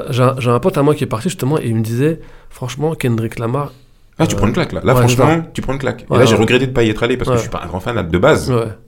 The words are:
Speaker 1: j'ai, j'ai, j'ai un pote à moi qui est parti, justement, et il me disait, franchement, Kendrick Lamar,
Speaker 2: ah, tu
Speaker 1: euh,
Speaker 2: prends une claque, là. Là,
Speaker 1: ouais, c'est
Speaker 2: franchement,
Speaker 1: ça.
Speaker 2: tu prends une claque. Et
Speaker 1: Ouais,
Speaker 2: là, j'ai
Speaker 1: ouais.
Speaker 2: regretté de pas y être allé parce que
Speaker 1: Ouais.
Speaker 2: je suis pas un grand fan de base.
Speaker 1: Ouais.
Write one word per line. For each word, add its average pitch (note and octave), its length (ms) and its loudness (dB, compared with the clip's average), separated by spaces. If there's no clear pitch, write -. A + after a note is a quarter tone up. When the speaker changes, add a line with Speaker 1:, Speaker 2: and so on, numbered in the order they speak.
Speaker 1:
j'ai, - 60 -6
j'ai, B2+ 160 2
j'ai B2 120 -2
un A#2+ 80 2
pote F#3 180 0
à C#3+ 60 2
moi D3 100 4
qui C#3+ 120 -2
est - 20 -2
parti, A2+ 220 -4
justement, D3 280 -2
et C3+ 100 -4
il A2+ 80 0
me A2+ 60 0
disait, B2+ 380 -2
franchement, C3+ 440 -6
Kendrick A2+ 460 -2
Lamar, B2+ 320 -4
Speaker 2:
ah, D#3+ 80 4
tu - 80 -4
Speaker 1:
euh, - 20 -2
Speaker 2:
prends - 80 2
une - 80 0
claque, E3+ 200 -2
là. F2 100 -6
Là, A#2+ 100 4
Speaker 1:
ouais, B2 140 4
c'est B2 80 2
Speaker 2:
franchement, C3 280 4
Speaker 1:
ça. E3 120 -14
Speaker 2:
tu A2 80 -4
prends C3 100 0
une C#3 60 4
claque. A#2+ 280 -6
Et - 60 -2
Speaker 1:
Ouais, B2 60 4
Speaker 2:
là, B2+ 60 6
j'ai A2+ 100 4
Speaker 1:
ouais. G2 60 4
Speaker 2:
regretté B2 260 2
de B2 40 -8
pas B2 120 2
y A2 80 2
être G#2 100 -6
allé B2 160 0
parce B2 120 -2
que - 20 0
Speaker 1:
Ouais. B2 60 2
Speaker 2:
je A2+ 40 0
suis G#2+ 80 -8
pas - 140 -6
un F2+ 40 -10
grand F#2 120 -8
fan G#2 280 -4
de E2+ 120 0
base. B2 320 2
Speaker 1:
Ouais. A#2 140 0